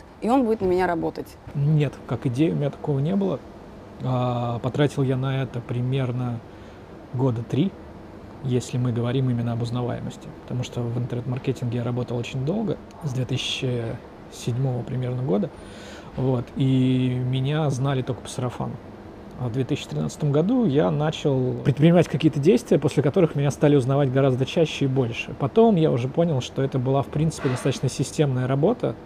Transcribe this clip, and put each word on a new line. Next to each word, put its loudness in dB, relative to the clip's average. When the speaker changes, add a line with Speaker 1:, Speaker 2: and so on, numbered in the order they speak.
Speaker 1:
и 0
он 4
будет 0
на 0
меня 4
работать? -2
Speaker 2:
Нет, 2
как -4
идеи 2
у -2
меня 0
такого -2
не 0
было. 0
А, 0
потратил 0
я 0
на -2
это -6
примерно -2
года 0
три, 0
если -2
мы 0
говорим 0
именно 0
об -2
узнаваемости. -6
Потому -4
что -6
в -4
интернет-маркетинге -4
я -4
работал -2
очень -4
долго, -2
с -4
две -2
тысячи -4
седьмого -2
примерно -4
года. 0
Вот, 0
и 2
меня 0
знали 0
только -4
по -14
сарафану. -6
А -4
в -6
две -2
тысячи -4
тринадцатом -2
году 4
я 4
начал 0
предпринимать 6
какие-то 2
действия, 6
после 2
которых 4
меня 2
стали 6
узнавать 4
гораздо 4
чаще 2
и 2
больше. 0
Потом 6
я 6
уже 2
понял, 2
что -4
это 0
была, 2
в -4
принципе, 0
достаточно 0
системная 0
работа, 2